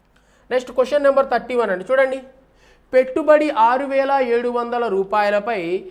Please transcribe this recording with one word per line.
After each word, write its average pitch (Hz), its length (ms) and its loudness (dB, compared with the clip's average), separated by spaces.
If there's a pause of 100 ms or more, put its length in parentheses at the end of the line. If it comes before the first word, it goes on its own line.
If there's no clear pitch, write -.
(520)
నెక్స్ట్ 254 260 -2
క్వశ్చన్ 277 320 0
నెంబర్ 269 240 2
థర్టీ 240 280 -2
వన్ 202 140 0
అండి. 185 160 -10
చూడండి, 262 300 0 (720)
పెట్టుబడి 302 540 4 (200)
ఆరు 262 260 0
వేల 269 200 0 (220)
ఏడు 240 140 0 (100)
వందల 240 240 -4 (120)
రూపాయలపై 208 640 -2 (300)